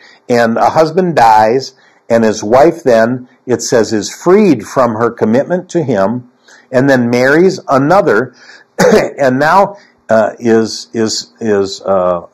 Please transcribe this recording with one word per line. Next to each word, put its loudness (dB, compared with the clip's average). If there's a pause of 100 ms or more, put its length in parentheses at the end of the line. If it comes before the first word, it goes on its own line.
(280)
and 0
a 0
husband 0
dies, 2 (340)
and 2
his -2
wife 2
then, 0 (160)
it -4
says, 0
is -6
freed 2
from -2
her -2
commitment -2
to -2
him, -4 (400)
and 0
then 0
marries 2
another, 0 (440)
<clears throat> 0
and 0
now, 0 (320)
uh, 0
is, -2
is, -6
is, -4
uh, -2